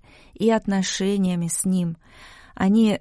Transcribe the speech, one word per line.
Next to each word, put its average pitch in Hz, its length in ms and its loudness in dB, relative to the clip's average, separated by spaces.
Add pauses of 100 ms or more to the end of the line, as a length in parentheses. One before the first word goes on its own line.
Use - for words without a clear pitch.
(340)
и 220 160 0
отношениями 190 1000 -2
с - 160 -6
Ним. 175 320 -2 (580)
«Они 208 460 2